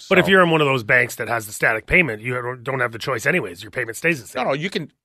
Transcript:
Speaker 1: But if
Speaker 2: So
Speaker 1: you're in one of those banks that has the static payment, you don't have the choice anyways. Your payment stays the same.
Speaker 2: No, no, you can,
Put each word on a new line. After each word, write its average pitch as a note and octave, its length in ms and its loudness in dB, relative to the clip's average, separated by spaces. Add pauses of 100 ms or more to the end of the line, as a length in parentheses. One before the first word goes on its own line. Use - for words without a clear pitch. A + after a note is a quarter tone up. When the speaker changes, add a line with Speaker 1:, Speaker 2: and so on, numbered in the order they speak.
Speaker 1:
But F#3 100 2
if F3+ 80 6
Speaker 2:
So F#3+ 60 2
Speaker 1:
you're F#3+ 100 8
in F3 80 4
one D#3+ 100 4
of D3 60 4
those C3+ 160 2
banks B2 340 2
that A2 120 -6
has A2+ 180 -2
the G#2+ 60 -14
static A#2 340 0
payment, D3 340 2
you B2 420 -6
don't C3 180 -4
have A#2+ 120 0
the A2+ 60 -12
choice B2 260 -4
anyways. A2 380 -2
Your G#2 80 -16
payment A#2 260 -6
stays E3 240 -2
the G2+ 80 -16
same. B2 160 -6
Speaker 2:
No, F3+ 60 0
no, C3+ 40 0
you D3+ 140 -4
can, F3 240 -8 (120)